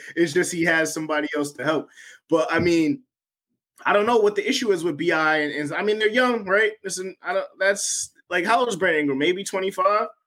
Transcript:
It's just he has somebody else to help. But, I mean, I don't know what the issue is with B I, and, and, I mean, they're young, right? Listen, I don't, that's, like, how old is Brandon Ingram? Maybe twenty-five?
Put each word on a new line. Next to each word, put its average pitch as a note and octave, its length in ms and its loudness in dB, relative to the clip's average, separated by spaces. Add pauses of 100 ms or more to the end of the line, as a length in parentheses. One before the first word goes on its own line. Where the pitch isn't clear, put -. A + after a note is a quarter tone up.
(160)
It's E3 180 2
just F3 180 0
he E3 120 -2
has D#3+ 280 2
somebody D3+ 360 -4 (100)
else C#3+ 160 -2
to B2+ 100 -12
help. D3+ 260 -2 (380)
But, D#3 240 2
I D#3+ 60 2
mean, E3 460 2 (840)
I E3+ 80 2
don't G#3 140 2
know A#3+ 100 4
what G#3 180 4
the G#3 140 -2
issue B3+ 220 0
is E3+ 120 0
with D#3+ 140 -2
B E3+ 140 -2
I, D#3 260 2
and, D3+ 160 -2
and, D3 200 -6
I F3 100 -4
mean, G#3+ 160 0
they're G#3+ 100 2
young, A#3+ 360 0
right? G#3 260 2 (120)
Listen, F#3 380 -8
I F3 120 -6
don't, F#3 120 -2 (140)
that's, - 500 -2 (220)
like, F3+ 140 0
how A3+ 140 2
old B3 100 -2
is G3+ 60 -4
Brandon E3 260 2
Ingram? C#3 180 0
Maybe F3+ 240 0
twenty-five? G3 640 0 (200)